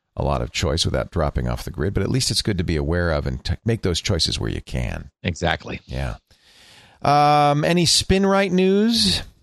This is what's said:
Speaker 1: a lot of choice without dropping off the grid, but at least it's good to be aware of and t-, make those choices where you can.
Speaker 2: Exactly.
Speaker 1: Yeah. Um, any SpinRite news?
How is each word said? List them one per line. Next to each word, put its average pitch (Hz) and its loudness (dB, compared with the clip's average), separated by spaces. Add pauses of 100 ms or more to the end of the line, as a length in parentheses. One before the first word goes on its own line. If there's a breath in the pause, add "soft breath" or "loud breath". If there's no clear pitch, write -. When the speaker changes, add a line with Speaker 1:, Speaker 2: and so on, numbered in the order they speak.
(160)
Speaker 1:
a - -4
lot 67 0
of 60 -6
choice - 0
without 60 -2
dropping 71 -2
off 60 -4
the - -10
grid, 85 -2
but 95 0
at - -2
least 131 0
it's 104 -2
good 101 -2
to 87 0
be 82 0
aware 82 0
of 73 -2
and 64 -6
t-, - -4 (120)
make 117 0
those 87 -2
choices - -2
where 55 -2
you 50 -6
can. 50 -6 (140)
Speaker 2:
Exactly. - -4
Speaker 1:
Yeah. 65 -6 (840 soft breath)
Um, 147 4
any 170 4
SpinRite 196 2
news? 196 2 (200)